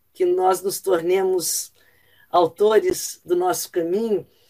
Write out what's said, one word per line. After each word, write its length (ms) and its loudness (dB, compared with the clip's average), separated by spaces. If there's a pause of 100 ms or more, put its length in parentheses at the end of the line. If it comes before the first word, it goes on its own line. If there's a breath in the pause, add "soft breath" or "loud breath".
(120)
que 120 -2
nós 360 2
nos 200 -6
tornemos 920 -2 (560 soft breath)
autores 960 0
do 100 -2
nosso 360 -2
caminho, 560 -2 (240 soft breath)